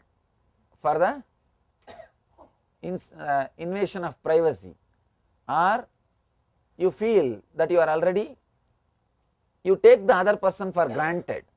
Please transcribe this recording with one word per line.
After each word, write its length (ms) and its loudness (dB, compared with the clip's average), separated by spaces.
for 160 -2
the 260 -2
ins-, 320 -12
uh, 340 -4
invasion 460 -6
of 200 -12
privacy, 520 0
or 400 0
you 140 0
feel 500 0
that 160 0
you 80 2
are 100 4
already, 460 -2
you 120 2
take 320 6
the 80 4
other 220 2
person 340 -4
for 160 0
granted 560 -6